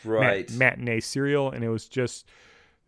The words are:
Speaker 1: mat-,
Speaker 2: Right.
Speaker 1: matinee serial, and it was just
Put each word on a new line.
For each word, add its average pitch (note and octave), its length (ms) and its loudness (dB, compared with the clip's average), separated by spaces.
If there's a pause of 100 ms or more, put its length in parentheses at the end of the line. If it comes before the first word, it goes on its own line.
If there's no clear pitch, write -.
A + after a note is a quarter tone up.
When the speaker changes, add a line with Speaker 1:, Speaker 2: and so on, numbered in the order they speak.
Speaker 1:
mat-, A2 80 -2
Speaker 2:
Right. G2+ 400 2
Speaker 1:
matinee A#2+ 480 2
serial, C#3 500 0
and A#2+ 140 -6
it A2+ 60 0
was A2+ 180 -4
just - 400 -4 (600)